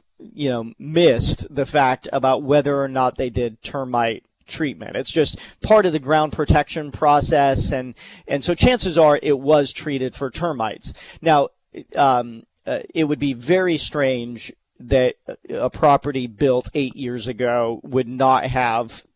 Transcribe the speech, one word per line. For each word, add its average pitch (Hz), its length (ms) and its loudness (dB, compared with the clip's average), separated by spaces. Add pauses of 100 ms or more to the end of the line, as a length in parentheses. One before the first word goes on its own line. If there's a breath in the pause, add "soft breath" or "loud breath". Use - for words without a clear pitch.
(180)
you - 300 -8
know, 117 300 -4
missed 147 760 2
the 131 120 -2
fact 131 460 0
about 131 300 2
whether 143 400 2
or 139 60 -2
not 131 280 0
they 127 140 -4
did 117 320 -4
termite 127 600 -4 (220)
treatment. 113 500 -8
It's 131 160 -6
just - 260 0 (240 loud breath)
part 214 240 4
of 165 60 2
the 151 60 -2
ground 151 340 0
protection 147 580 0
process, 139 800 2
and, 127 240 -6 (320 loud breath)
and 143 160 -4
so 175 120 -2
chances 202 420 2
are 151 260 6
it 143 160 2
was 143 340 2
treated 127 420 -6
for 135 160 -6
termites. 131 640 -6 (260 loud breath)
Now, 151 300 4 (440)
um, 123 500 0 (220)
uh, 127 140 -4 (140)
it 160 100 0
would 147 140 0
be 135 160 -2
very 170 420 0
strange 127 760 -4 (260)
that 127 360 2 (340)
a 123 220 -4
property 139 560 0
built 123 480 0
eight 135 220 -4
years 123 320 -8
ago 120 540 -2
would 127 260 -2
not 131 360 2
have 120 600 -2 (120)